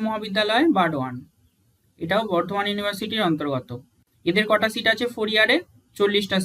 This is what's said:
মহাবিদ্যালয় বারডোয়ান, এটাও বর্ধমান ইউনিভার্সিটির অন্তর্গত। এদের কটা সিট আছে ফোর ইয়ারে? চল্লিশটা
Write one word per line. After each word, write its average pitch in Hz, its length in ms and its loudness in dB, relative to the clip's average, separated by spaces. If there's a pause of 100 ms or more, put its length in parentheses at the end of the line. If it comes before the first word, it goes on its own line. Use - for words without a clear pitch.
মহাবিদ্যালয় 214 600 0 (120)
বারডোয়ান, 143 380 0 (840)
এটাও 190 240 0 (100)
বর্ধমান 175 380 0
ইউনিভার্সিটির 202 580 -2
অন্তর্গত। 147 400 -2 (560)
এদের 190 260 2
কটা 220 220 4
সিট - 200 -4
আছে 240 200 -4
ফোর 214 200 -4
ইয়ারে? 220 240 4 (400)
চল্লিশটা 202 480 2